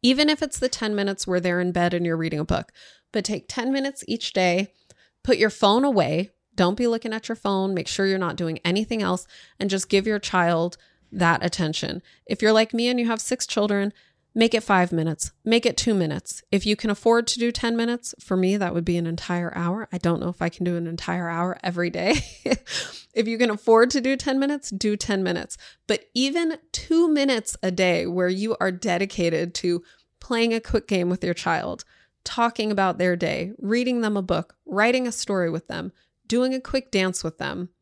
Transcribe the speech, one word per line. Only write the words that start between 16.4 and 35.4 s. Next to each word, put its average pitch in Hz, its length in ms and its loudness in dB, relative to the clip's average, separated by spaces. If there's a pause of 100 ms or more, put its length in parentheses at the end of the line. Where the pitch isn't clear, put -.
If 196 160 0
you 214 80 2
can 214 160 -2
afford 233 360 4
to - 120 -2
do 233 120 0
ten 233 240 -2
minutes, 233 440 -4
for - 180 -2
me, 185 200 2
that 180 180 -2
would 170 100 0
be 175 100 0
an 170 120 0
entire 170 480 -4
hour. 175 360 -2
I 180 60 -6
don't 170 220 0
know - 100 -4
if 175 120 -6
I 170 80 0
can - 160 -6
do 175 120 0
an 170 80 -4
entire 175 420 -4
hour 170 360 -2
every 175 260 -2
day. 185 320 0 (240)
<laughs> 262 100 2 (560)
If 220 160 0
you 226 120 -2
can 240 100 4
afford 226 400 6
to 262 120 0
do 262 140 2
ten 269 240 0
minutes, 277 300 -2
do 208 260 0
ten 202 280 -2
minutes. 175 340 -4 (300)
But - 260 -2
even 311 460 0 (120)
two 330 380 2
minutes 269 540 2
a 190 80 0
day 175 340 2
where 180 240 0
you 202 320 -2
are 190 100 0
dedicated 175 840 -2
to 175 280 -2 (380)
playing 233 320 0
a 226 80 -2
quick - 260 -2
game 180 220 0
with 180 140 -2
your 175 100 -2
child, - 500 -4 (400)
talking 233 480 0
about 190 260 2
their 180 180 2
day, 170 420 -2
reading 240 440 0
them 214 140 0
a 202 60 0
book, 175 340 -2 (100)
writing 247 420 2
a 233 40 -4
story 185 380 -2